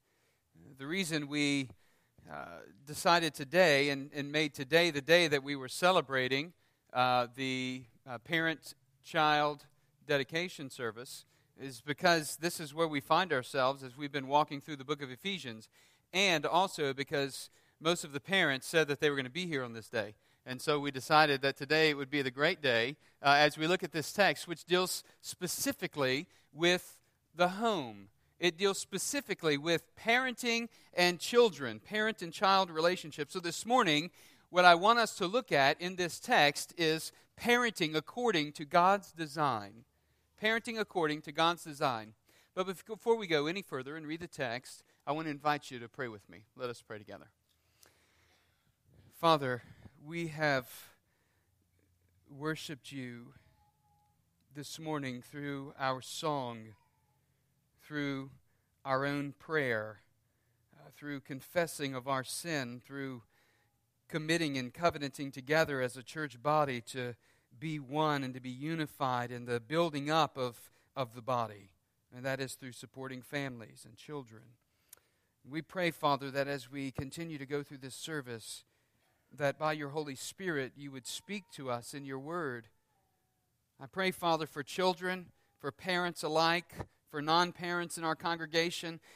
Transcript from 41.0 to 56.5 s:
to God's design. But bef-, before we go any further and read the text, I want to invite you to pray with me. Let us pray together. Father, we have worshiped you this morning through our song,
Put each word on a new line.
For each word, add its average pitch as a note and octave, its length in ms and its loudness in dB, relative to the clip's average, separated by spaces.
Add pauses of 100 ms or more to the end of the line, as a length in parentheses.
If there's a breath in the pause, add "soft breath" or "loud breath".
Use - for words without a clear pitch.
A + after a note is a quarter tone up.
to D#3+ 100 -14
God's E3 300 2
design. C3 500 -4 (420 soft breath)
But F#3 100 -2
bef-, F#3 200 -10
before A3+ 320 0
we G#3 100 -6
go D3+ 180 2
any F#3 160 -4
further C#3+ 360 -10
and D#3 100 -12
read D#3+ 140 -8
the F3 60 -12
text, B2+ 560 -8 (220 soft breath)
I C#3+ 60 -4
want D#3+ 160 -2
to D#3 40 -4
invite C#3+ 380 -2
you C3 100 -12
to A#2 100 -14
pray C3 180 -8
with G#2+ 200 -12
me. F#2 180 -20 (100)
Let B2+ 140 -6
us A#2 120 -12
pray A2 160 -14
together. G2+ 320 -18 (1900 soft breath)
Father, C#3 420 4 (400 loud breath)
we E3+ 260 -8
have D3 420 -2 (1600)
worshiped D3 600 -8
you B2 440 -12 (1200 soft breath)
this C#3+ 240 -12
morning C#3+ 420 -6
through C#3+ 560 -10
our C3 240 -2
song, A#2+ 680 -6 (1160)